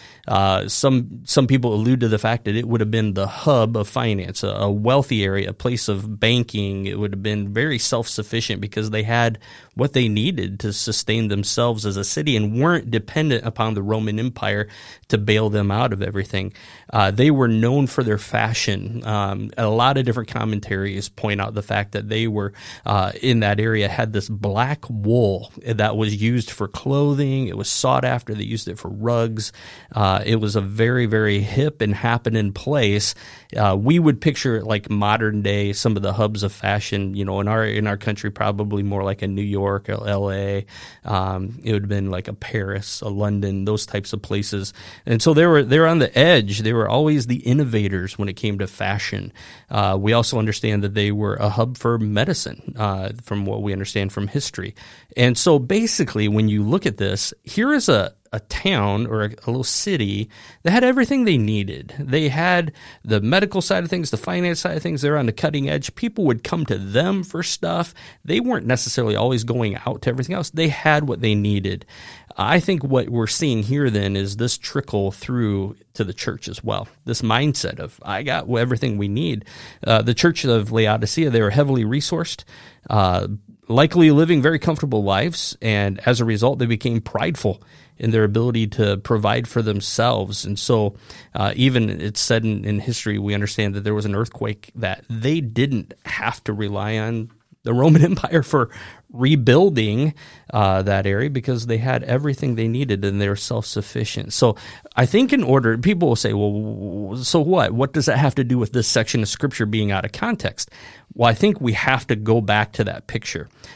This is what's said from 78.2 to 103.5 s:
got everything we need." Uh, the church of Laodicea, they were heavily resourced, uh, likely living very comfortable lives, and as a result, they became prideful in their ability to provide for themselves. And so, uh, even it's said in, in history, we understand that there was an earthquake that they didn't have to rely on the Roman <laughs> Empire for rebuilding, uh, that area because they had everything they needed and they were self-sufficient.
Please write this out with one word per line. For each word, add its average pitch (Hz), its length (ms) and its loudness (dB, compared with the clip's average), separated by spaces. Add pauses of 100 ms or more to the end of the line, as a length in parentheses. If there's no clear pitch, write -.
got 147 260 -4
everything 120 480 0
we 101 120 -2
need." 120 360 -2 (400)
Uh, 113 180 4
the 117 120 2
church - 300 2
of 113 260 2
Laodicea, 113 600 2
they 113 120 4
were 104 80 2
heavily 131 340 2
resourced, 147 600 -2 (440)
uh, 95 380 2 (400)
likely 151 460 6
living 160 280 6
very 151 200 2
comfortable 139 420 0
lives, 101 580 -2
and 101 460 0
as 120 140 2
a 120 40 2
result, 117 360 2
they 123 60 2
became 117 340 0
prideful 110 600 -2 (380)
in 113 140 0
their 110 120 4
ability 113 420 2
to 104 320 0
provide 110 480 0
for 120 140 -2
themselves. 104 840 -2
And 101 120 -4
so, 107 360 2 (400)
uh, 101 220 -2
even 123 340 4
it's 95 300 -6
said 113 240 2
in, 101 200 -2
in 104 160 -2
history, 107 380 -4
we 101 160 -2
understand 101 400 -2
that 101 100 -6
there 107 100 0
was 107 120 -2
an 101 80 -2
earthquake 107 640 -6
that 98 340 -4
they 131 320 -2
didn't 120 500 -2 (140)
have - 380 -6
to 107 100 -4
rely 101 420 -4
on 113 340 -4 (340)
the 117 100 0
Roman 151 300 6
<laughs> 175 60 2
Empire - 320 0
for 131 280 0 (420)
rebuilding, 131 1040 4 (380)
uh, 95 300 2
that 98 240 2
area 107 240 0
because 123 360 -2
they 113 120 0
had 123 260 0
everything 131 520 0
they 113 120 0
needed 113 360 -2
and 101 160 0
they 101 80 2
were 101 80 0
self-sufficient. 107 960 -6